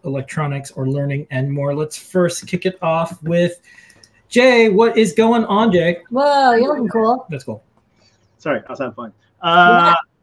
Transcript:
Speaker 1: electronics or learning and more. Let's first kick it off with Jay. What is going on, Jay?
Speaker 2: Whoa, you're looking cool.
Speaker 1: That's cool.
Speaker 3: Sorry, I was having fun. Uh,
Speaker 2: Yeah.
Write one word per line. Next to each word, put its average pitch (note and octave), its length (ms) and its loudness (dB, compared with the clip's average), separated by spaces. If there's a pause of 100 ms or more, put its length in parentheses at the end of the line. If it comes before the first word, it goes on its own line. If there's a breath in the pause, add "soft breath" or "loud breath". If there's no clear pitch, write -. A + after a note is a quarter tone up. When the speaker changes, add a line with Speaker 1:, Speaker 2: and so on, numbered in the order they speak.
Speaker 1:
electronics C#3 680 -8
or C3 160 -6
learning C#3+ 420 -4
and C3+ 200 -4
more. C#3+ 240 -4
Let's D3+ 220 -8
first - 520 -4
kick F3+ 180 -6
it F#3 160 -4
off E3 400 -4
with F3 380 -2 (680 soft breath)
Jay. A#3+ 400 4
What A3+ 300 2
is A3 140 2
going A3+ 320 2
on, G#3+ 280 0
Jay? E3+ 380 0
Speaker 2:
Whoa, C4+ 440 2
you're A#3+ 140 2
looking C#4 200 -4
cool. A3+ 420 -2
Speaker 1:
That's C#3 140 -10
cool. G#2+ 180 -12 (760)
Speaker 3:
Sorry, C3+ 280 -4
I C3 60 -16
was B2 80 -14
having A#2+ 140 -8
fun. A2+ 180 -16 (280)
Uh, E3+ 540 4
Speaker 2:
Yeah. - 0 - (280)